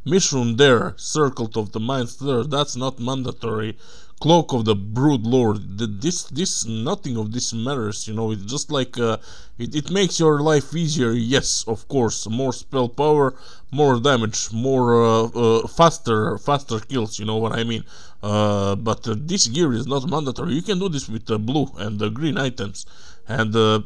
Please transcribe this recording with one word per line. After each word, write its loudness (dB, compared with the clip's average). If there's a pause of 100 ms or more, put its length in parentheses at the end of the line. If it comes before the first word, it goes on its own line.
Mishun 2
Dare, 6
Circle -2
of -4
the -4
Mind -2
Stir, -2
that's -2
not -6
mandatory. -4 (440)
Cloak 4
of 0
the 4
Brood 2
Lord, 2
th-, -6
this, -2
this, -4
nothing -4
of -4
this -4
matters, -4
you -6
know, -2
it's -6
just -6
like, -2
uh, 2 (400)
it, -6
it -4
makes 0
your 4
life 2
easier, 0
yes, 0
of -4
course, 0
more -2
spell -2
power, 2 (360)
more 4
damage, 2
more, 4
uh, 6 (180)
uh, 4
faster, 2
faster -2
kills, -4
you -6
know -2
what 0
I -2
mean, -4 (380)
uh, 2
but, -2
uh, -2
this -2
gear 2
is -2
not -2
mandatory. -2
You -2
can -2
do -2
this -4
with, -8
uh, 0
blue 0
and, -4
uh, 0
green -2
items. -4 (440)
And, 0
uh, 6